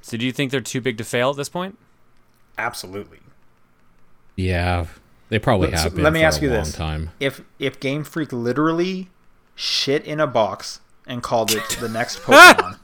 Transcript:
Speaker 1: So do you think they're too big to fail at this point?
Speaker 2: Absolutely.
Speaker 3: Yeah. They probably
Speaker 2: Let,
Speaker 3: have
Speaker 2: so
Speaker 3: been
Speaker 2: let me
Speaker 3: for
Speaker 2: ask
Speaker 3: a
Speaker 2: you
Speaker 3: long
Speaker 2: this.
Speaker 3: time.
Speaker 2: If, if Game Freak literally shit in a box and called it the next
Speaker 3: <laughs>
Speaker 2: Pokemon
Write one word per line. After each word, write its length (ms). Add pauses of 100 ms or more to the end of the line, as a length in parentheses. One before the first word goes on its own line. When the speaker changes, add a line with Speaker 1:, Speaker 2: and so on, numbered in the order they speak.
Speaker 1:
So 160
do 80
you 60
think 200
they're 100
too 200
big 160
to 60
fail 280
at 60
this 120
point? 280 (800)
Speaker 2:
Absolutely. 640 (1160)
Speaker 3:
Yeah. 500 (440)
They 100
probably 300
Speaker 2:
Let, 100
Speaker 3:
have 120
Speaker 2:
so 40
Speaker 3:
been 80
Speaker 2:
let 100
me 60
Speaker 3:
for 60
Speaker 2:
ask 160
Speaker 3:
a 40
Speaker 2:
you 60
Speaker 3:
long 120
Speaker 2:
this. 100
Speaker 3:
time. 460
Speaker 2:
If, 220 (160)
if 220
Game 240
Freak 280
literally 800 (460)
shit 500
in 140
a 80
box 540 (260)
and 160
called 280
it 120 (160)
the 100
next 300
Speaker 3:
<laughs> 40
Speaker 2:
Pokemon 600